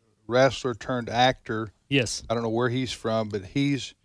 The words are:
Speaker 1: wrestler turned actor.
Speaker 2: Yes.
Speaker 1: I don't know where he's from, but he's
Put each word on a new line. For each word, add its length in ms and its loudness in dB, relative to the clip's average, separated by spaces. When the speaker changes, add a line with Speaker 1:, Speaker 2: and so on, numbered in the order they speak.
Speaker 1:
wrestler 480 4
turned 340 -6
actor. 640 0
Speaker 2:
Yes. 400 0
Speaker 1:
I 40 0
don't 100 0
know 60 -2
where 200 2
he's 220 -2
from, 380 -2
but 160 -4
he's 480 -2